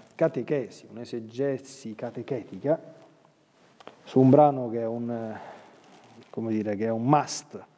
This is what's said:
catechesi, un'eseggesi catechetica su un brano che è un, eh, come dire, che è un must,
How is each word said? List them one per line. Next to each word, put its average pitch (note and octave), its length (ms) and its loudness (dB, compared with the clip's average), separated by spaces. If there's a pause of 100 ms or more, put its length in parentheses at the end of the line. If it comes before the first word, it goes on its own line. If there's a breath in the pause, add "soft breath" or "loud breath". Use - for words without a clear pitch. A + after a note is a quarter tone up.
(140)
catechesi, C#3+ 800 -2
un'eseggesi A#2 1040 -6
catechetica A#2+ 840 -4 (1200 loud breath)
su - 160 0
un C3 100 8
brano C#3 400 6
che A#2 120 -4
è A2+ 40 -4
un, A#2 240 -4
eh, A2+ 300 -8 (880 loud breath)
come A2+ 220 -4
dire, G#2+ 240 0
che G#2+ 100 -2
è A2+ 60 0
un A2+ 140 -2
must, C3+ 600 0 (120)